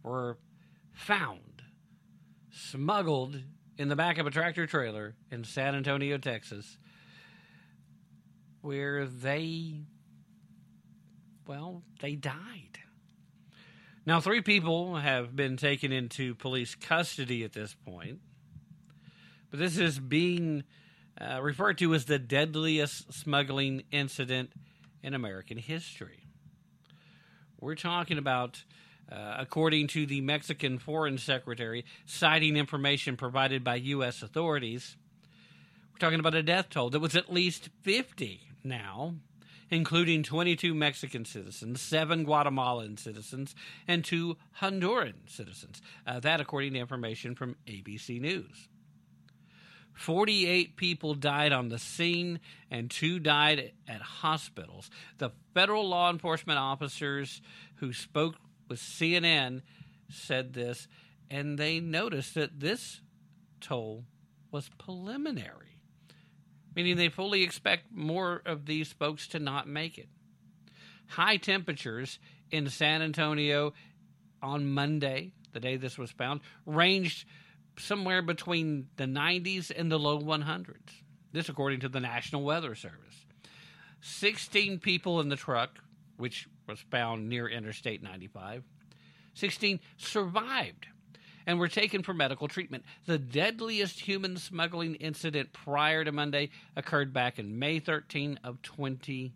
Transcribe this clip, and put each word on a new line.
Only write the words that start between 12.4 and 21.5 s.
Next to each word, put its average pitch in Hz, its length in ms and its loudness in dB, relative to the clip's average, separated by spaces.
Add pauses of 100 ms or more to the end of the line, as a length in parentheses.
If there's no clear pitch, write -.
Now, 165 140 6
three 202 220 4
people 175 560 4
have 131 380 0
been 135 220 0
taken 143 340 2
into 127 440 -2
police 127 400 -4
custody 131 680 -2
at 107 100 -8
this 107 200 -8 (120)
point, 92 340 -12 (1300)
but 139 100 -8
this 170 180 2
is 165 200 4
being, 156 680 2 (560)
uh, 131 220 -6
referred 147 360 2